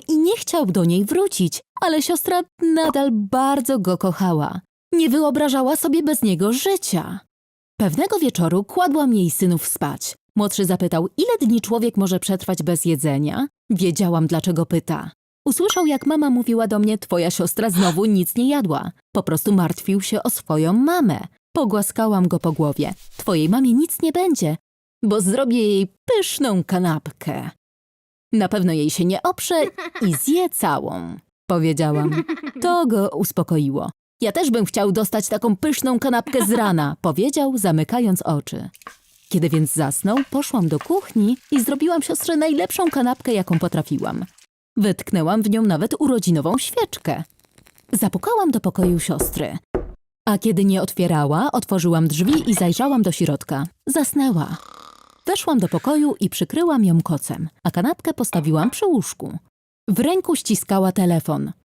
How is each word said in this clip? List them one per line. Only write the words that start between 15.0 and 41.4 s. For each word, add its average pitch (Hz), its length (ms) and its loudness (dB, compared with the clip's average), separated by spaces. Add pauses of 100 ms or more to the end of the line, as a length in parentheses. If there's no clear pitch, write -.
Usłyszał, 370 380 2
jak 285 200 0
mama 294 240 2
mówiła 233 380 2
do 208 120 0
mnie: 214 180 2
„Twoja 175 340 -2
siostra 220 380 -2
znowu 180 360 2
nic 196 300 2
nie 247 140 2
jadła. 247 420 -2 (240)
Po 196 80 0
prostu 190 300 0
martwił 190 480 0
się - 220 -2
o 240 60 -2
swoją 160 440 0
mamę”. 254 460 2 (360)
Pogłaskałam 214 720 0
go 170 120 0
po 165 120 -2
głowie. 147 420 -2 (240)
„Twojej 160 320 0
mamie 247 240 4
nic 294 280 0
nie 320 100 0
będzie, 277 460 0 (460)
bo 208 180 2
zrobię 233 460 2
jej 196 200 2 (180)
pyszną 269 580 0
kanapkę. 160 840 -4 (840)
Na 202 160 2
pewno 180 240 2
jej 151 160 0
się 170 160 -2
nie 185 160 0
oprze 349 420 -2 (380)
i 185 120 2
zje 330 360 0
całą”, 135 680 -4 (320)
powiedziałam. 156 760 0 (380)
To 349 240 2
go 208 240 2
uspokoiło. 151 800 -2 (320)
„Ja 208 100 -2
też 330 200 0
bym 220 140 2
chciał 202 260 0
dostać 214 360 -2
taką 208 280 0
pyszną 262 440 -2
kanapkę 254 460 0
z 202 60 0
rana”, 170 500 0
powiedział, 262 560 0
zamykając 185 640 0
oczy. - 480 -6 (600)
Kiedy 170 200 0
więc 156 220 2
zasnął, 156 460 -2 (120)
poszłam 262 380 -2
do 147 120 0
kuchni 247 580 0 (140)